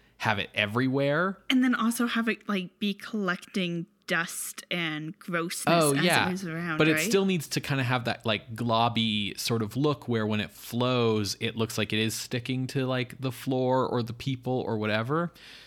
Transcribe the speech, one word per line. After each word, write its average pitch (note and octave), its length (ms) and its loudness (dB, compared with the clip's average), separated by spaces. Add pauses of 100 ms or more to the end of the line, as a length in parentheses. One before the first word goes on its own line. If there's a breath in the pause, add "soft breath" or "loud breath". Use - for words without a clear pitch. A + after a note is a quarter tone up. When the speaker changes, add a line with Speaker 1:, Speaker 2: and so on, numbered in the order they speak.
(180 soft breath)
Speaker 1:
have G#2+ 220 0
it - 160 -4
everywhere. C#3 800 0 (140)
Speaker 2:
And B3+ 120 4
then B3 120 2
also A#3 320 0
have A#3 200 -2
it, G#3+ 220 -4
like, F#3 300 -4
be G3+ 160 0
collecting F3+ 880 -4 (220)
dust - 640 -4
and D#3 480 -4
grossness E3+ 640 2
Speaker 1:
Oh, C#3+ 120 4
Speaker 2:
as C#3+ 80 2
Speaker 1:
yeah. D3+ 220 6
Speaker 2:
it F#2 60 2
moves F#3 160 -4
around, D#3+ 320 -4
Speaker 1:
But D#3 80 6
it D#3+ 60 4
Speaker 2:
right? D#3 80 2
Speaker 1:
still G3 240 2
needs F#3 240 0
to - 120 -2
kinda C3+ 220 -2
have B2 220 0
that, - 200 -4
like, A2 300 -2
globby A2+ 840 2
sort A#2 220 0
of G#2 160 -4
look C#3+ 300 0
where A2+ 180 0
when G#2+ 140 2
it G2+ 100 -2
flows, A#2 880 0
it A2 160 -4
looks A2+ 220 -2
like G#2+ 160 0
it G#2+ 60 2
is A2 160 0
sticking B2+ 520 -4
to, C3 200 -2
like, B2+ 340 -4
the C3 100 -2
floor B2+ 560 2
or A#2+ 140 0
the A2+ 120 -4
people B2+ 520 -4
or A2 140 -2
whatever. A#2 520 0 (360 loud breath)